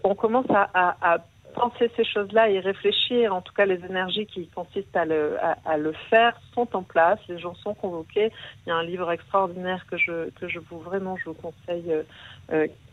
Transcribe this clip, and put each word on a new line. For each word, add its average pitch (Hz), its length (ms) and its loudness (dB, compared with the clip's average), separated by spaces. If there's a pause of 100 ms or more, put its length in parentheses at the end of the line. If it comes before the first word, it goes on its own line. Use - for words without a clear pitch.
on 196 100 4
commence 233 380 -2
à, 202 240 4
à, 180 260 2
à 170 160 4 (380)
penser 240 400 0
ces 226 80 2
choses-là 214 460 2
et 196 100 2
réfléchir, 202 720 0
en 185 100 -2
tout - 120 -16
cas 202 140 4
les 180 180 0
énergies 185 400 -4
qui 175 220 -12
consistent - 480 -8
à 175 100 2
le, 156 340 0
à, 165 160 0 (100)
à 160 120 0
le 156 160 -2 (160)
faire 233 260 6 (200)
sont 240 200 -2
en 190 60 -2
place, 180 380 4 (100)
les 175 80 -8
gens 175 160 -10
sont 208 220 -8
convoqués. 196 560 -2 (340)
Il - 40 -6
y - 20 0
a 165 40 0
un 165 60 0
livre 175 300 -4
extraordinaire 180 720 -2
que - 100 -10
je, 170 360 -2
que - 160 -12
je 175 100 -8
vous, 170 220 -14
vraiment, 185 360 -6
je 180 100 -10
vous 160 100 -10
conseille, 170 560 -8
euh, 156 100 0 (500)
euh, 156 160 2 (260)